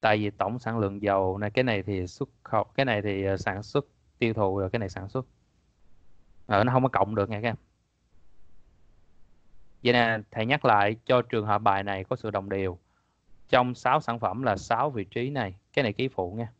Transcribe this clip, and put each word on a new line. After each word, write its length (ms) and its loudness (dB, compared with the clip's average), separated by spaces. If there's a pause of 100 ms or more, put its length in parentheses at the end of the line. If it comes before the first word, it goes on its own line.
Tại 180 4
vì 120 0
tổng 280 -2
sản 200 -4
lượng 240 -2
dầu 360 2
này, 120 -4
cái 140 2
này 180 0
thì 240 -4
xuất 220 -8 (140)
khẩu, 220 0
cái 220 0
này 160 0
thì, 220 -2
ờ, 120 0
sản 260 -4
xuất, 240 -2 (320)
tiêu 160 0
thụ, 240 0
rồi 120 -2
cái 80 -2
này 100 -4
sản 200 -10
xuất. 180 -6 (1200)
Ờ, 180 4
nó 80 2
không 100 4
có 60 4
cộng 260 0
được 160 0
nha 100 -6
các 80 -2
em. 80 -4 (2250)
Vậy 100 4
nè, 260 4 (120)
thầy 160 -2
nhắc 180 0
lại 400 4
cho 180 4
trường 240 -2
hợp 120 2
bài 240 2
này 220 -4
có 120 -4
sự 140 -8
đồng 180 -4
đều. 300 -4 (720)
Trong 260 4
sáu 260 0
sản 180 -6
phẩm 240 -4
là 140 2
sáu 340 -2
vị 140 -4
trí 260 -6
này, 240 -4 (180)
cái 100 0
này 100 0
cái 120 -2
ý 40 -2
phụ 240 -6
nha. 280 -8